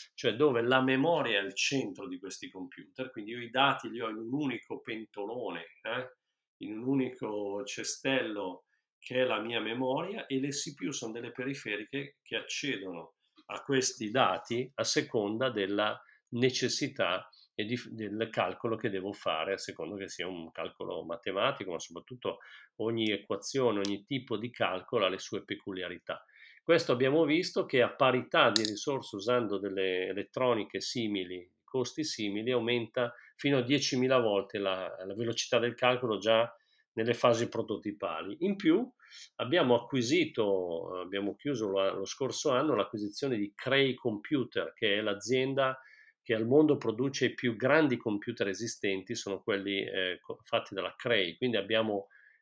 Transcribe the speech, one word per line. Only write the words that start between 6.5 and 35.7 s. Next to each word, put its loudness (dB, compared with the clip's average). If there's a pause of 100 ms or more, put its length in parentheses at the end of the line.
in -8
un -6
unico -2
cestello -4 (440)
che 0
è 6
la 2
mia -2
memoria, -2
e -2
le 0
C -6
P -6
U -2
sono -6
delle -8
periferiche -6
che -4
accedono -6 (340)
a -8
questi 0
dati 2
a -2
seconda 0
della 0 (280)
necessità 0 (240)
e -4
di -2
f-, -12
del -6
calcolo -2
che -4
devo -4
fare, -4
a -2
seconda -8
che -8
sia -8
un -10
calcolo -8
matematico, -2
ma -6
soprattutto -8 (380)
ogni 0
equazione, 0
ogni -2
tipo -4
di -6
calcolo 0
ha 4
le -2
sue -8
peculiarità. -8 (380)
Questo 4
abbiamo 4
visto 2
che 6
a 2
parità 6
di 6
risorse, -2
usando 2
delle 0
elettroniche -2
simili, -4 (160)
costi -4
simili, -2
aumenta 0 (220)
fino 2
a 4
diecimila 2
volte 2
la, -2 (100)
la -8
velocità 0
del 0